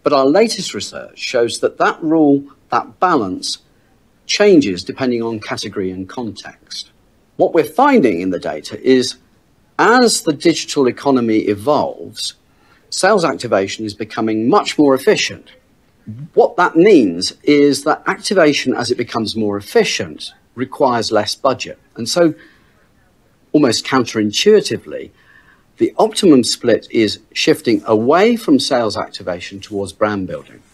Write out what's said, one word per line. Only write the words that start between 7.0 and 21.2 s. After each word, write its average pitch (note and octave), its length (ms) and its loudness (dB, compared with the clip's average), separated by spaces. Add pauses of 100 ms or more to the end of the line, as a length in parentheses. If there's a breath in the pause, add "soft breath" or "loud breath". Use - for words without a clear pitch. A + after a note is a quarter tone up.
What - 180 0
we're D#3 120 4
finding F#3 560 2
in F#2+ 80 -4
the F2+ 100 -4
data - 420 -10
is B2+ 360 2 (600)
as A3+ 440 4
the D#3+ 100 -2
digital D3 560 0
economy A#2 520 0
evolves, G#2+ 960 -4 (540 soft breath)
sales F#3 360 0
activation G#2+ 600 -2
is G2+ 80 -8
becoming A2 540 -4
much G3 300 0
more C#3 180 6
efficient. - 560 -2 (840)
What A3 200 2
that F3 220 2
means B2 560 4 (100)
is C#3+ 400 2
that - 240 -2
activation, D3+ 680 0
as A#2 180 -4
it - 60 -2
becomes A2+ 380 -6
more G#2 220 -4
efficient, G2 720 -4 (240)
requires B2 560 -2
less G#2 240 -2